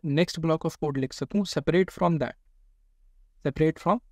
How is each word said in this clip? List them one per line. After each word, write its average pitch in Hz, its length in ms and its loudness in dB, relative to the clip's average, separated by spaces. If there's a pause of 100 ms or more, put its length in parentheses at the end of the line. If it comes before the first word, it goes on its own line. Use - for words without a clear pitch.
next 160 340 0
block 160 260 0
of 160 180 -4
code 143 140 -4
लिख 131 160 -4
सकूँ 196 320 -2
separate 175 460 0
from 170 260 2
that, 127 160 -2 (1120)
separate 156 340 2
from 208 200 0 (120)